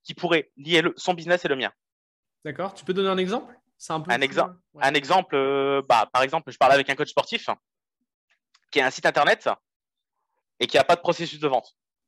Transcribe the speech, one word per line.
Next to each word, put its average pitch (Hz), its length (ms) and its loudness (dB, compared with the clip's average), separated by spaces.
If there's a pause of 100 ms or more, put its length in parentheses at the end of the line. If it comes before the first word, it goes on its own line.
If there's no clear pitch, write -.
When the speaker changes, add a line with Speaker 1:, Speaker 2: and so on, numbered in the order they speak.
Speaker 1:
qui - 120 -14
pourrait 170 420 -2
lier 160 240 0
le, 165 160 0
son - 160 -2
business 175 320 -2
et - 20 -2
le 143 80 0
mien. 120 160 -6 (720)
Speaker 2:
D'accord. 160 300 -8
Tu - 100 -20
peux 185 120 -4
donner 190 140 0
un 185 100 -2
exemple ? 190 360 -6 (220)
C'est - 160 -10
un 160 80 -4
peu 151 100 -4
Speaker 1:
Un 120 60 0
Speaker 2:
plus, 135 80 0
Speaker 1:
exemple, 139 300 -2
Speaker 2:
euh, - 240 -20
ouais. 135 60 0
Speaker 1:
un 139 100 2
exemple, 165 400 0
euh, 139 520 0
bah, 113 240 4
par 127 120 2
exemple, 143 280 -4
je - 60 -16
parle 131 140 6
avec 139 180 4
un 135 60 0
coach 143 140 -6
sportif - 380 -4 (1200)
qui 147 80 0
a 131 60 4
un 131 60 2
site - 140 -4
internet 156 440 2 (1120)
et 123 80 -2
qui - 100 0
a 139 60 6
pas 170 120 4
de 175 60 -4
processus 165 380 -4
de 151 80 -2
vente. 127 280 -4 (320)